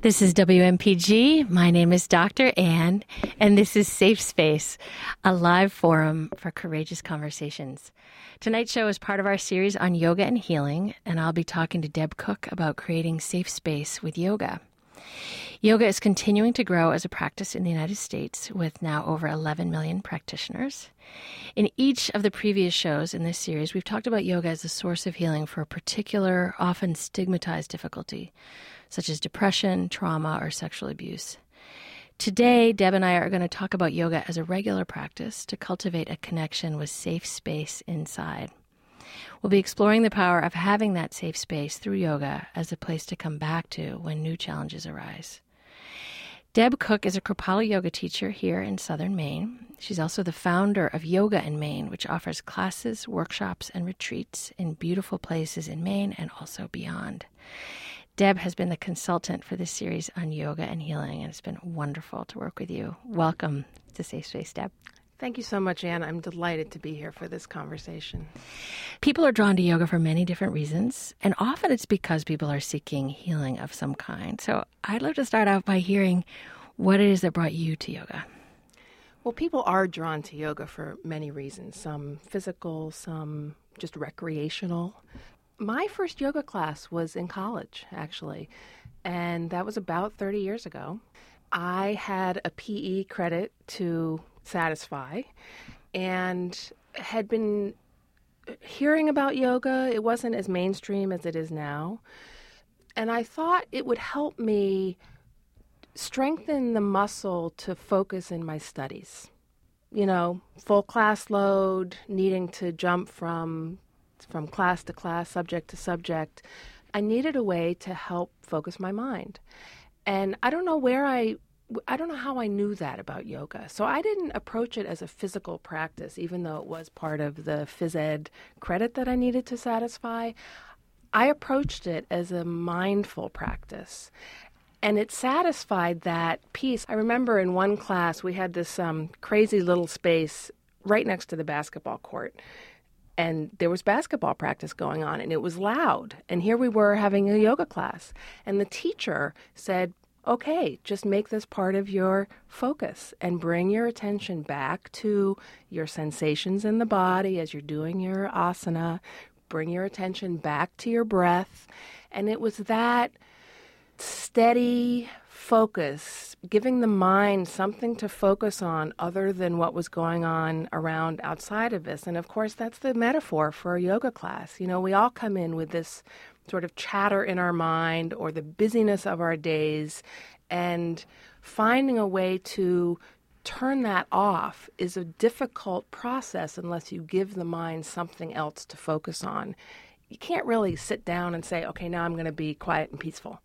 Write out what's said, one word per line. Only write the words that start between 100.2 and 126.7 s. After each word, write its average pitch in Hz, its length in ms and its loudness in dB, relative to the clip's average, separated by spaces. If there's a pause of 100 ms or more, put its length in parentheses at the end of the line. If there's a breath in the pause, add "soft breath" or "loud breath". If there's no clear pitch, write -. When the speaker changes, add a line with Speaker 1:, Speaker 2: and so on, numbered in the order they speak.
Speaker 2:
as 196 140 -2
mainstream 190 640 0
as 175 140 -4
it 165 100 -4
is 160 160 -4
now. 156 480 -6 (960 loud breath)
And 226 160 -2
I 233 100 0
thought 330 500 0
it 262 140 -4
would 240 120 2
help 294 420 -4
me 196 580 0 (960 soft breath)
strengthen 269 800 -2
the 220 80 2
muscle 190 760 0
to 185 180 -8
focus 190 560 -2
in 165 140 -6
my 156 120 -6
studies. - 720 -12 (600)
You 202 140 2
know, 180 360 2 (160)
full 202 260 4
class 214 460 2
load, 190 680 2 (100)
needing 190 420 2
to 180 220 -6
jump 175 380 0
from, 165 680 -6 (520)
from 156 180 -8
class 180 380 0
to 170 80 -12
class, 170 360 -6
subject 175 420 -6
to - 60 -16
subject. 170 640 -4 (500 loud breath)
I 202 100 -2
needed 247 340 2
a 254 80 2
way 175 380 0
to 190 120 -8
help 175 380 -6 (100)
focus 165 380 -6
my 185 120 -6
mind. 220 480 -8 (680 loud breath)
And 196 340 0
I 240 80 4
don't 339 160 0
know 330 120 2
where 262 280 4
I, 240 300 2 (520)
I 262 100 -2
don't 330 100 -4
know 320 80 -6
how 262 240 -4
I 226 80 -2
knew 202 280 0
that 135 240 -8
about - 280 -12
yoga. - 420 -12
So - 160 -4
I 285 160 0
didn't 392 320 -2
approach - 420 -4
it 202 120 -4
as 170 160 -8
a 175 40 -12
physical 180 520 -8
practice, - 580 -8
even 175 240 -6
though 160 160 -6
it - 80 -10
was 160 240 -12